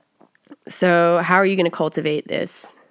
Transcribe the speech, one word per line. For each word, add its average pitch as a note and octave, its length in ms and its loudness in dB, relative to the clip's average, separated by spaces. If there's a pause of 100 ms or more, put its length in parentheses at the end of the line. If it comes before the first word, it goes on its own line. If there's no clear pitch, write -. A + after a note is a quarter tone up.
(680)
so E3+ 560 2
how F3 120 2
are G3 100 4
you F#3+ 100 0
gonna E3+ 160 2
cultivate D#3 560 -4
this - 460 -8 (180)